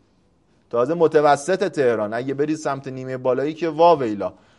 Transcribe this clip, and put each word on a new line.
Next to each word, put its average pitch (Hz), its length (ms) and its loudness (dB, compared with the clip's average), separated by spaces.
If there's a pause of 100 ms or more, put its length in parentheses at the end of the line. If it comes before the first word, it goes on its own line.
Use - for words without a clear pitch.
(680)
تازه 123 240 0
متوسط 160 720 2
تهران، 117 460 0
اگه 131 200 -6
بری 151 220 -2
سمت 139 320 -6
نیمهٔ 131 300 -10
بالایی 131 360 -2
که 160 160 -4
واویلا. 139 640 2 (260)